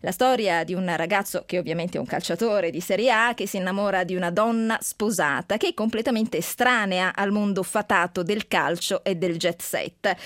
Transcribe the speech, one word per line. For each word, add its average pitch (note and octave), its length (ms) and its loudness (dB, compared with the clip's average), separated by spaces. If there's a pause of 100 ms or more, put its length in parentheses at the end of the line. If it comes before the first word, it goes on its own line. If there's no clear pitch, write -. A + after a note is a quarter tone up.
la F3 100 -6
storia G#3 540 2
di F3 80 -6
un F3+ 240 -2
ragazzo, F#3+ 480 0
che F3+ 140 -2
ovviamente E3+ 400 -4
è - 20 -2
un C#3+ 60 -4
calciatore E3+ 640 0
di D3 100 -6
Serie G3+ 300 2
A, A3+ 240 2
che A#3+ 120 -4
si G3+ 120 -6
innamora F#3+ 460 0
di F3+ 120 -4
una F3+ 140 -2
donna A3 500 0
sposata, F3+ 800 0
che F#4 100 0
è F4 60 -4
completamente A3 640 0
estranea F#3+ 760 2
al G3+ 160 0
mondo G3+ 320 0
fatato F#3 600 0
del G#3 260 -2
calcio E3+ 560 0
e G3 120 0
del E3+ 200 0
jet E3+ 240 -2
set. F3 640 -4